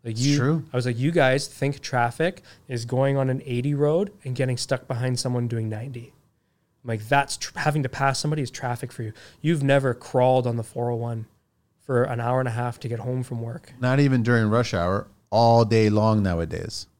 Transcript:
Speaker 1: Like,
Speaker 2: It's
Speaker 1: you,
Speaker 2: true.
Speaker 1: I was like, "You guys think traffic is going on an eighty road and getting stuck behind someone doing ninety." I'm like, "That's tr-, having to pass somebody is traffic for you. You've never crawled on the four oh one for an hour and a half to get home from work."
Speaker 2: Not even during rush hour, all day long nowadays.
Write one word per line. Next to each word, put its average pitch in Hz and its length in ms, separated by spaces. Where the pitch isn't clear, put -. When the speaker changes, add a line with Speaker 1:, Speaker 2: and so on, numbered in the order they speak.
Speaker 1:
Like, 117 80
Speaker 2:
It's 110 100
Speaker 1:
you, 143 140
Speaker 2:
true. 147 360
Speaker 1:
I - 40
was 123 100
like, 120 120
"You 139 140
guys 139 340
think - 340
traffic 127 600
is 117 160
going 131 320
on 135 140
an 131 160
eighty 127 280
road 156 380
and 127 100
getting 127 240
stuck - 280
behind 123 320
someone 123 300
doing 113 220
ninety." 120 420
I'm 123 40
like, 110 200
"That's 139 300
tr-, - 200
having 151 260
to 127 40
pass 135 300
somebody 151 240
is 120 80
traffic 120 420
for - 120
you. 107 80
You've 151 220
never 135 320
crawled 127 520
on 117 100
the 113 80
four 120 260
oh 120 60
one 113 300
for 123 160
an 123 180
hour 123 200
and 127 80
a 113 40
half 120 280
to 123 80
get 117 100
home 127 240
from 123 180
work." 117 400
Speaker 2:
Not 127 200
even 131 240
during 113 260
rush 117 240
hour, 95 320
all 117 340
day 110 240
long 107 340
nowadays. 85 640